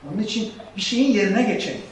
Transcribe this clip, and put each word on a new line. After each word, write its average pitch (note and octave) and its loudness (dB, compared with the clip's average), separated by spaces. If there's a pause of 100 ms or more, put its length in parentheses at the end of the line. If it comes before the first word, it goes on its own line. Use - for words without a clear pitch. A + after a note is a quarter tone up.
(140)
Onun G#3+ -2
için G#3+ -4 (240)
bir G3 -6
şeyin B3+ 2
yerine G3+ 4
geçeni. - -2 (120)